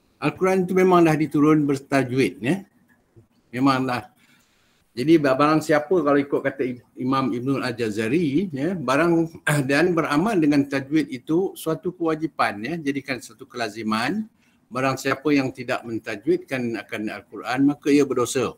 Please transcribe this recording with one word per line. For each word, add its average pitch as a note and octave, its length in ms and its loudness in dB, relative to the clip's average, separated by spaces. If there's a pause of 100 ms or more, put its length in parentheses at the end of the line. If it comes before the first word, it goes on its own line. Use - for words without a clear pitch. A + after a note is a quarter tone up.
(220)
Al-Quran F#3 460 0
itu F#3 100 0
memang F#3 260 6
dah D#3 140 6
diturun D3+ 480 4
bertajwid, C3 760 0
ya. F3 180 0 (880)
Memang C3 380 0
dah. B2 260 -6 (800)
Jadi D3 240 4
ba-, C#3 160 2
barang D3 320 2
siapa, D3 240 0
kalau D3 320 2
ikut C#3 240 -2
kata - 160 -4
I-, B2 240 -6 (160)
Imam C3 320 0
Ibnul B2 320 -2
Al-Jazari, B2+ 880 -2
ya, D#3 240 -4
barang, D#3+ 640 0
<clears throat> D3 280 0
dan E3 280 2
beramal D#3+ 400 0
dengan D3 320 2
tajwid C#3 400 -2
itu D#3 480 -4
suatu D#3+ 400 -6
kewajipan, D3+ 640 -2
ya, C3 160 -6
jadikan C#3 400 -6
satu - 320 -18
kelaziman. A2+ 800 -4 (400)
Barang C3 280 -2
siapa - 360 -4
yang C3+ 160 2
tidak B2 360 -6
mentajwidkan A#2 920 -4
akan - 320 -10
Al-Quran, G#2 500 -8 (140)
maka D3 160 -2
ia C#3+ 160 6
berdosa B2 520 -2